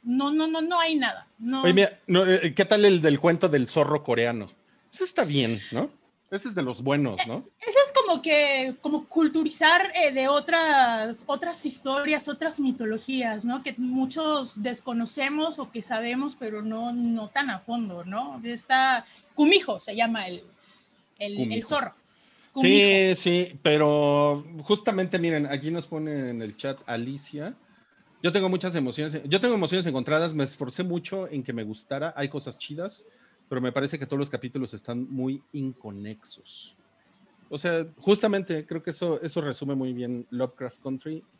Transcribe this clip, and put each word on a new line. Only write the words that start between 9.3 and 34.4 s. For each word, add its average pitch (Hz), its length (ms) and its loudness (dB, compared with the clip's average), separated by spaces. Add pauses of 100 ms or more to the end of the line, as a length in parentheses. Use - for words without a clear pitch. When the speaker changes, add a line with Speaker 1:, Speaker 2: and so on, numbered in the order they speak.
Speaker 1:
eh, 320 180 4
de 262 160 0
otras, 277 1000 2
otras 330 360 -4
historias, 285 640 -2
otras 311 300 -4
mitologías, 233 840 -2
¿no? 254 180 -4
Que 269 160 -8
muchos 262 840 -2
desconocemos 269 960 -4
o 269 120 -8
que 233 120 -10
sabemos, 247 540 -4
pero 214 260 -8
no, 220 300 -6
no 233 360 -2
tan 277 200 -2
a 196 120 -6
fondo, 208 440 -8
¿no? 240 400 -8
Está, 254 600 0 (280)
Kumiho 294 460 4
se 208 140 -10
llama 226 320 -2
el, 180 160 -10 (760)
el, 202 140 -8
el 202 40 -8
Speaker 2:
Kumiho. 226 300 -4
Speaker 1:
zorro. 269 280 -4
Speaker 2:
Sí, - 580 -20
Speaker 1:
Kumiho. 196 640 6
Speaker 2:
sí, 175 380 0 (100)
pero 147 840 4 (180)
justamente, 190 560 0
miren, 160 280 0
aquí 139 240 -6
nos 170 160 -6
pone 151 440 -6
en 117 120 -8
el 107 140 -10
chat 139 300 -6
Alicia. 143 680 -8 (680)
Yo 175 80 4
tengo 185 180 4
muchas 185 280 -2
emociones, 147 480 -2
yo 160 160 2
tengo 247 160 2
emociones 180 300 0
encontradas, 151 480 0
me 143 100 0
esforcé 135 400 -6
mucho 180 440 -6
en 139 140 -6
que 120 100 -8
me 117 120 -6
gustara, 139 520 -6
hay 143 120 -4
cosas 143 280 -10
chidas, 170 480 -12 (440)
pero 127 120 -4
me 123 120 -2
parece 143 260 -4
que 139 80 -8
todos 139 140 -4
los 143 100 -4
capítulos 127 440 -8